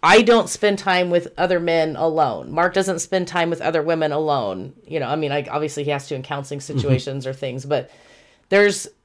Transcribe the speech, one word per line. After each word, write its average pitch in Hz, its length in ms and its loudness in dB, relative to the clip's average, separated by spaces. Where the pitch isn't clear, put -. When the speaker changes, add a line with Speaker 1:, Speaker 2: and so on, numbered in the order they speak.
Speaker 1:
I 208 220 8
don't 233 260 4
spend 202 300 0
time 180 320 0
with 175 260 0
other 180 220 2
men 165 360 0
alone. 147 560 0
Mark 170 220 2
doesn't 190 260 0
spend 180 280 -2
time 170 240 0
with 165 100 -6
other 160 220 0
women 160 280 0
alone. 135 640 -2
You 156 120 -6
know, 131 80 -4
I 143 80 -2
mean, 156 160 -2
I, 143 120 -2
obviously 147 400 -6
he 147 80 -2
has 139 160 -4
to 147 80 -6
in 131 80 -8
counseling 143 360 -8
Speaker 2:
Mm-hmm. 135 180 -8
Speaker 1:
situations 131 500 -2
or 131 60 -6
things, 131 320 -8
but 139 260 -4
there's 202 380 2